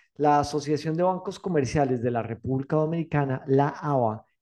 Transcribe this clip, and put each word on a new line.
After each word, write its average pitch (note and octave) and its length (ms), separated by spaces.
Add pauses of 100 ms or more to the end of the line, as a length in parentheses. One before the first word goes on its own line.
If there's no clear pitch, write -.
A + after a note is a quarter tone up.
(160)
la D3 240
Asociación D3+ 560
de F3 80
Bancos F#3 340
Comerciales C3+ 640
de B2 80
la A#2 140
República C3 520
Dominicana, D#3 680
la C#3 220
aba, B2+ 560 (180)